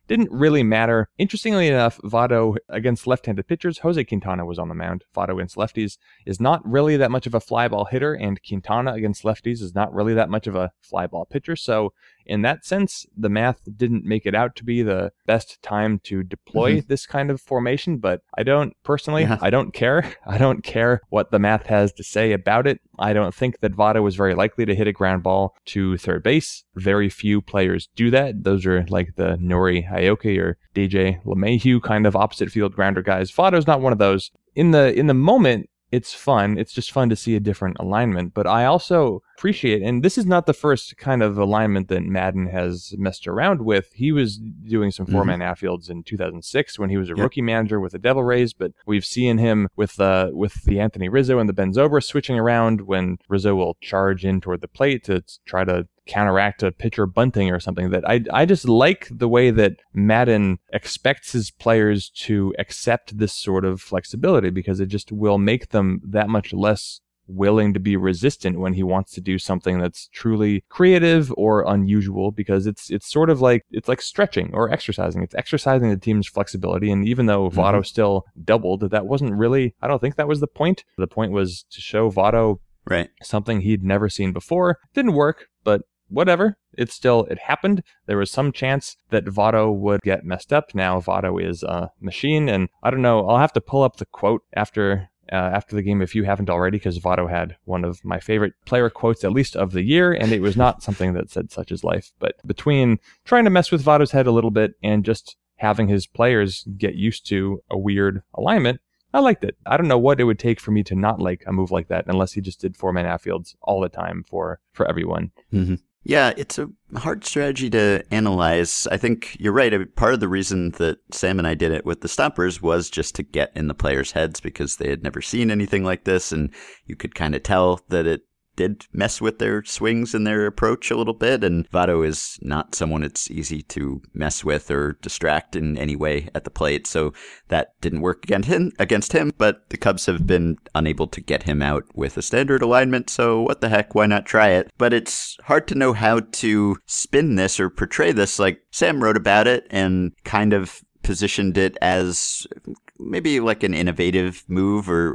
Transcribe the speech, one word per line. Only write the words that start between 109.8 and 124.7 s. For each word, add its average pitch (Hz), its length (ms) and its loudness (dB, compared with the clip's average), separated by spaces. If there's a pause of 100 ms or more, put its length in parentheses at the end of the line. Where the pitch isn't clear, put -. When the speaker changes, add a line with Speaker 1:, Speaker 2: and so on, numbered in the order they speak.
Speaker 1:
know 127 100 4
what 131 220 4
it 123 60 2
would 110 140 2
take 117 200 0
for - 120 -6
me 104 120 2
to 95 120 -6
not 104 260 0
like 92 260 -4
a 95 60 -4
move 92 180 -2
like 90 160 -2
that 85 200 -4
unless 95 260 -2
he 101 80 -6
just 95 200 -12
did 92 160 -6
four-man 90 280 -4
outfields 87 560 -6
all 98 200 -2
the 90 80 -4
time 87 380 -10
for, 85 320 -8 (140)
for - 140 -2
everyone. 85 440 -4 (220)
Speaker 2:
Mm-hmm. 90 220 0 (320)
Yeah, 139 300 2
it's - 220 -10
a 147 100 -8 (280)
hard 160 280 -6
strategy 139 460 -4
to 104 400 2
analyze. 90 800 0
I 95 60 -2
think - 420 -4
you're 101 140 0
right. 120 200 2
I 98 60 0
mean, 92 160 -6
part 117 180 4
of 120 60 0
the 104 80 -2
reason 92 440 -2
that 82 280 -2 (120)
Sam 95 280 -2
and 82 80 0
I 82 80 0
did 80 160 0
it 78 120 -2
with 85 180 -6
the - 60 -10
stoppers 90 540 -2
was 85 300 -2
just - 240 -6
to 80 80 -8
get - 320 -4
in 78 140 -4
the 71 40 -6
players' 69 380 -2
heads, 80 280 -4
because - 380 -8